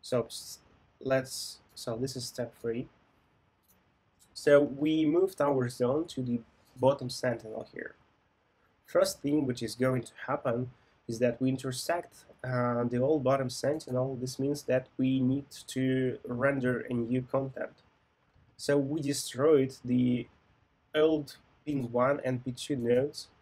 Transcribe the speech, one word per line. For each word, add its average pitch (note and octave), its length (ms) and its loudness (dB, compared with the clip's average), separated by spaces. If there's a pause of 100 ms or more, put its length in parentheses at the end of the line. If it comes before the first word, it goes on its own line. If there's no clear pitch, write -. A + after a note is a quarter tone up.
So A#2+ 220 -2
s-, - 360 -12 (400)
let's, - 600 -4 (160)
so A#2 200 -8
this B2 200 -6
is B2 100 -8
step - 340 -8
three. A#2+ 280 -4 (1500)
So C#3+ 280 6
we D3+ 440 2
moved F3 360 2
our C3+ 280 2
zone C3 360 0
to C3 180 -8
the A#2+ 160 -2 (400)
bottom B2+ 300 2
sentinel A2+ 640 -6
here. - 220 -12 (920)
First F#3+ 360 2
thing C#3+ 240 2
which B2 160 -4
is A2+ 140 -6
going B2+ 280 2
to - 100 -16 (120)
happen B2+ 460 -2 (360)
is A2+ 120 -6
that A#2+ 200 0
we C3 100 2
intersect, C3+ 760 -6 (200)
uh, B2 400 0
the A#2+ 160 -2
old C#3 240 2
bottom C3 260 2
sentinel. C3 720 -4
This B2+ 200 -8
means C#3+ 240 -2
that B2+ 240 0 (100)
we C3 220 2
need C3 260 2 (220)
to C3 580 0
render B2+ 560 0
a - 120 -6
new A#2+ 280 0
content. C3+ 520 -4 (840)
So C#3+ 220 2
we C#3+ 240 0
destroyed C#3 720 2 (100)
the B2 420 2 (680)
old D#3 420 2 (280)
pin C3+ 260 -4
one C3 320 2
and B2+ 200 -2
pin B2 120 -6
two - 200 -6
nodes. B2 520 0 (140)